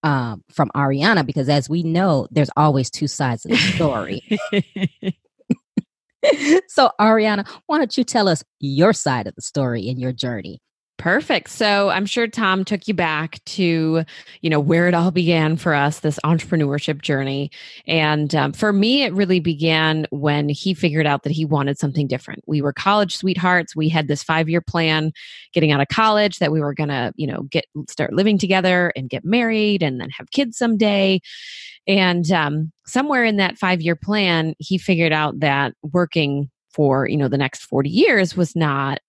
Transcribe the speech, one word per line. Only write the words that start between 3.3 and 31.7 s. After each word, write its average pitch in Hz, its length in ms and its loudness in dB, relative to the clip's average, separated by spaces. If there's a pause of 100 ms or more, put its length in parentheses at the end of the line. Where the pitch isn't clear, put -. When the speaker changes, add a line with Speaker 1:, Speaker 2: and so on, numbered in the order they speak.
Speaker 1:
of - 60 -4
the - 60 2
story. 139 640 0 (300)
Speaker 2:
<laughs> - 640 -4 (1040)
Speaker 1:
<laughs> 311 440 4
So - 320 4
Ariana, 214 480 4 (200)
why 302 100 0
don't 277 200 0
you 254 60 2
tell 214 240 0
us 165 160 0 (160)
your 143 320 4
side 123 360 -2
of - 80 -12
the - 60 -18
story 120 460 -4
and 127 140 -6
your 131 100 -4
journey? 120 480 -8 (380)
Speaker 2:
Perfect. 214 540 -2
So 202 380 2
I'm 202 180 -2
sure 233 200 -2
Tom 190 380 0
took 202 220 -6
you 214 80 -2
back 160 500 -2
to, 165 580 0 (380)
you 165 80 0
know, 156 100 2
where 165 280 4
it 180 80 2
all 170 160 2
began 160 440 2
for 156 200 0
us, 143 240 0
this 151 260 -2
entrepreneurship 151 760 0
journey. 139 480 -2 (340)
And, 151 480 0
um, 143 180 0
for 208 220 0
me, 233 300 2
it 202 100 -2
really 185 260 2
began 160 720 0
when 147 400 0
he 180 240 -2
figured 156 320 0
out 143 160 0
that 143 100 -4
he 160 140 -2
wanted 143 320 0
something 143 300 -2
different. - 400 -8
We 147 160 0
were 143 100 -2
college 202 420 0
sweethearts. 180 600 0
We 156 140 0
had 156 180 0
this 143 160 -2
five-year 160 380 0
plan 160 500 0 (420)
getting 160 180 2
out 143 100 2
of 139 80 0
college 214 500 2
that 156 120 0
we 160 100 0
were 143 120 -2
gonna, 135 420 -4
you 147 120 -4
know, - 160 -6
get, 139 220 -4 (220)
start - 260 -4
living 196 260 2
together 180 560 2
and 131 120 -8
get - 160 -8
married 214 600 0
and 131 180 -2
then - 80 -10
have - 220 -16
kids 254 260 -2
someday. 202 640 2 (680)